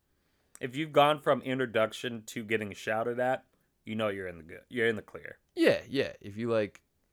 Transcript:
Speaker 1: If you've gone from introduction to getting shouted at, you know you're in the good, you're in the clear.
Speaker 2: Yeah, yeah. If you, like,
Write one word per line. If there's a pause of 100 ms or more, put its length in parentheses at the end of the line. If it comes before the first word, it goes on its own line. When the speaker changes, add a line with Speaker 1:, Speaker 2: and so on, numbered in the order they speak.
(600)
Speaker 1:
If
you've
gone
from
introduction
to
getting
shouted
at, (420)
you
know
you're
in
the
good,
you're
in
the
clear. (180)
Speaker 2:
Yeah, (100)
yeah.
If
you,
like, (320)